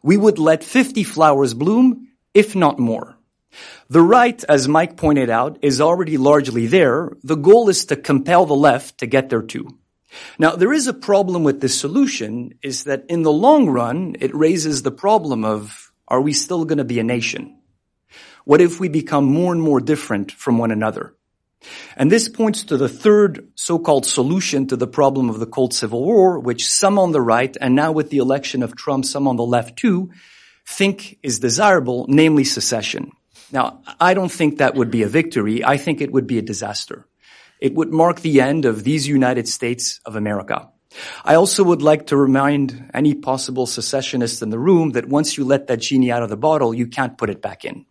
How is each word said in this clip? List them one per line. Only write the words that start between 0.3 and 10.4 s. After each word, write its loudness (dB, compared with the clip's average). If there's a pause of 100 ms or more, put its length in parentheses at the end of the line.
let 2
fifty 0
flowers 2
bloom, 0 (240)
if 4
not 2
more. -4 (720)
The 4
right, 4
as 4
Mike 0
pointed 0
out, -2
is 0
already 0
largely 2
there. 2
The -2
goal 6
is 0
to -4
compel 2
the 0
left 0
to -6
get 0
there -2
too. -14 (640)
Now, 2